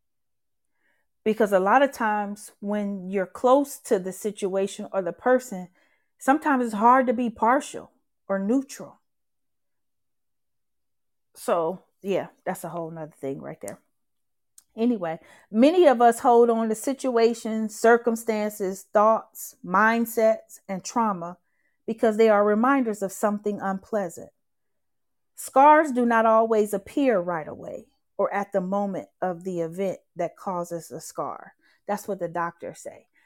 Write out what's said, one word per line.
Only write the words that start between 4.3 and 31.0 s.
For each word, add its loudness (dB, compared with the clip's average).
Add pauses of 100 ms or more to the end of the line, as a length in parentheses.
or -4
the -6
person, -2 (500)
sometimes 0
it's -6
hard 4
to 0
be -2
partial -2 (360)
or -2
neutral. -4 (2250)
So, -4 (220)
yeah, -2 (180)
that's -6
a -10
whole -10
nother -14
thing -8
right -14
there. -12 (1000)
Anyway, -2 (300)
many 6
of 6
us 6
hold 6
on -2
to -2
situations, -2
circumstances, 0
thoughts, 0 (100)
mindsets, 0
and -8
trauma -4 (500)
because 0
they 6
are 6
reminders 2
of -4
something -4
unpleasant. -6 (1080)
Scars 4
do 0
not 2
always 2
appear 0
right -4
away -14 (320)
or -2
at -6
the 0
moment -6 (140)
of -6
the -6
event -6 (180)
that -6
causes -8
a -14
scar. -12 (340)